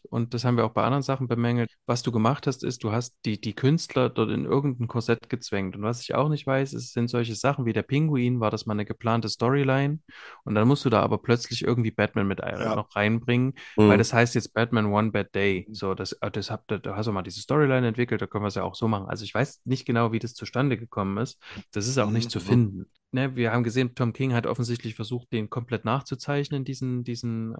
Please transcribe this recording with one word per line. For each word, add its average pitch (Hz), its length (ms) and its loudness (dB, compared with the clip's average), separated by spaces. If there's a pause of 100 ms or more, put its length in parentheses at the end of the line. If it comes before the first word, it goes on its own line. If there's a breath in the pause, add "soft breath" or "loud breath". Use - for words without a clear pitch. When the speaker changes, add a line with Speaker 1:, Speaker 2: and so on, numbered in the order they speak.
Speaker 1:
und 120 240 -2
das 120 120 -2
haben 123 100 4
wir 117 80 6
auch 110 80 2
bei 107 140 2
anderen 135 180 2
Sachen 135 240 -2
bemängelt. 120 480 0 (100)
Was 120 160 0
du 117 120 -2
gemacht 117 340 2
hast, - 160 -2
ist, - 220 -4
du 107 80 -2
hast 120 200 -2 (120)
die, 107 160 -2
die 107 120 -6
Künstler 139 560 2
dort 110 220 0
in 87 140 -2
irgendein 127 420 0
Korsett 117 400 -2
gezwängt. 98 480 -4
Und 101 80 -6
was 120 160 -2
ich - 160 -4
auch 143 140 2
nicht 147 180 -4
weiß, 135 240 0
ist, 123 220 -10
sind 120 160 0
solche 117 260 -2
Sachen 131 300 0
wie 113 80 0
der 104 100 0
Pinguin, 131 560 0
war 107 120 2
das 110 140 -4
mal 113 60 -4
eine 104 140 -2
geplante 113 420 -2
Storyline? 139 720 2 (460 loud breath)
Und 104 100 -2
dann 107 100 6
musst 139 200 4
du 131 40 2
da 107 120 8
aber 104 160 4
plötzlich 120 440 0
irgendwie 120 300 0
Batman 104 340 0
mit 98 160 -2
ein-, 92 200 -6
Speaker 2:
Ja. 110 160 0
Speaker 1:
noch - 180 -6
reinbringen, 120 600 2 (200 loud breath)
Speaker 3:
Mhm. 107 140 8
Speaker 1:
weil 107 80 10
das 113 160 2
heißt 117 200 4
jetzt - 200 -2
Batman 117 320 2
One 104 260 2
Bad 101 240 -2
Day. 98 320 0
Speaker 2:
Mhm. 107 60 -16
Speaker 1:
So, 95 200 -4
das, 95 200 -6
äh, 104 180 -6
das 101 180 -6
hab, - 200 -10
da, 104 80 -2
da 98 180 -8
hast 107 120 -4
du 113 40 0
mal 95 120 -2
diese 90 180 -12
Storyline 135 440 2
entwickelt, 117 360 0
da 98 60 -4
können 104 180 -4
wir - 20 0
es 92 80 -4
ja 92 80 -2
auch 92 120 -6
so 117 120 -2
machen. 104 220 0
Also 104 160 -8
ich - 100 -8
weiß - 300 -2
nicht 127 200 -4
genau, 117 280 2
wie 110 60 -2
das 117 160 -8
zustande 123 420 -2
gekommen 101 400 -4
ist. 123 200 -4 (360 loud breath)
Das 104 120 -4
ist 131 120 -4
auch 107 140 2
nicht 117 160 0
Speaker 2:
Mhm. - 20 -6
Speaker 1:
zu 107 100 -4
finden, 101 460 2 (260)
ne, 131 240 -2
wir 117 160 0
haben 120 120 2
gesehen, 123 320 0
Tom 117 180 0
King 131 200 -2
hat 117 120 2
offensichtlich 117 500 -4
versucht, 120 360 -8
den 107 180 -4
komplett 120 360 -6
nachzuzeichnen, 139 800 -2
diesen, 127 380 -4
diesen, 113 560 -6